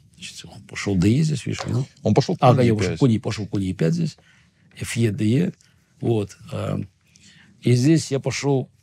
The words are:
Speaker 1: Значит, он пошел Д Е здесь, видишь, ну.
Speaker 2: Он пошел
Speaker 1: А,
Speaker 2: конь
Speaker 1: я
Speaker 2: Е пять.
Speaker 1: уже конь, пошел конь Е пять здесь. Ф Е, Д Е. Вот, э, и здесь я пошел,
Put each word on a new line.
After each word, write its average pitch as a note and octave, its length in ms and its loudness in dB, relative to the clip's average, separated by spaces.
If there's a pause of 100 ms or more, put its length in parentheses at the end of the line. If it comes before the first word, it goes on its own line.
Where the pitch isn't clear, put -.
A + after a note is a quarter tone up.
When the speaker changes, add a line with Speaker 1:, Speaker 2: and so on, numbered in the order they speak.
(160)
Speaker 1:
Значит, - 300 -18
он - 160 -20
пошел - 340 -4
Д F2 120 4
Е C#3 140 4
здесь, D3+ 240 -2
видишь, - 200 -8
ну. B2 200 -2 (160)
Speaker 2:
Он A2 100 2
пошел D#3 280 2
Speaker 1:
А, B2 140 6
Speaker 2:
конь B2+ 120 4
Speaker 1:
я A2+ 60 4
Speaker 2:
Е G#2+ 40 2
пять. G2 120 0
Speaker 1:
уже E2+ 100 -4
конь, B2 220 2
пошел G2+ 260 -6
конь G2+ 180 -4
Е F#2 100 -2
пять E3 200 0
здесь. E3 220 -4 (640)
Ф - 160 -10
Е, A#2 160 0
Д G#2+ 120 -4
Е. C3 280 0 (480)
Вот, G#2+ 360 -2 (160)
э, G2+ 260 -6 (840)
и B2 120 4
здесь C#3+ 380 2
я C3+ 80 -2
пошел, C3+ 480 -2 (140)